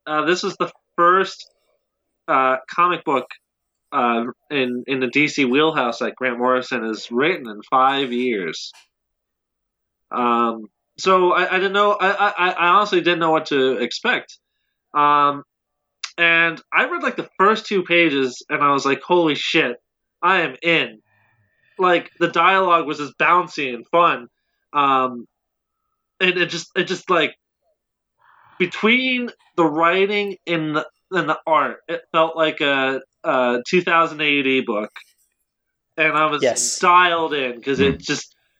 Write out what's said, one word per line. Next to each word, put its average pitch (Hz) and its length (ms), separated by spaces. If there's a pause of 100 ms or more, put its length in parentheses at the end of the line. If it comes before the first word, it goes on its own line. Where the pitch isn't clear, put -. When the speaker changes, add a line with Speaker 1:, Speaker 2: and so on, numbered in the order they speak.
Speaker 1:
Uh, 151 200
this 180 180
is 185 140
the 127 140 (240)
first, 185 480 (840)
uh, 131 300 (120)
comic 175 360
book, 131 200 (680)
uh, 120 340 (260)
in, 127 360
in 135 120
the 127 80
D 143 200
C 143 180
wheelhouse 139 540
that 113 160
Grant 123 220
Morrison 123 460
has 110 280
written 143 380
in 104 200
five 135 420
years. 113 600 (1400)
Um, 117 540 (340)
so 185 320
I, 175 240
I - 20
didn't 190 160
know. 208 200
I, 185 180
I, 190 400
I 175 180
honestly 196 320
didn't 170 180
know 165 120
what 156 160
to 131 300
expect. 135 600 (560)
Um, 147 500 (760)
and 165 440 (120)
I 196 160
read, 339 140
like, 262 120
the - 140 (100)
first 220 260
two 190 180
pages, 156 680
and 147 140
I 143 80
was 135 140
like, 139 160
"Holy 170 340
shit, 131 420 (440)
I 180 200
am 135 200
in." 143 380 (800)
Like, 175 300 (100)
the 170 100
dialogue 175 580
was 147 100
just 143 200
bouncy 160 560
and 117 140
fun. 151 400 (460)
Um, 131 540 (920)
and 185 160
it 180 140
just, 165 260
it 196 100
just, 185 260
like, 160 240 (1200)
between 240 720 (260)
the 170 100
writing 190 720 (100)
and 160 300
the, 151 100 (240)
and 165 180
the 156 160
art, 139 320 (100)
it 170 140 (100)
felt 160 240
like 156 260
a, 135 400 (220)
a 127 440
two 180 160
thousand 165 380
A 147 200
D 131 200
book. 107 280 (1080)
And 156 180
I 151 180
was 143 100
Speaker 2:
Yes. - 380
Speaker 1:
dialed 175 560
in 123 260
'cause 135 180
it 139 180
Speaker 3:
Mm. - 40
Speaker 1:
just, - 340 (240)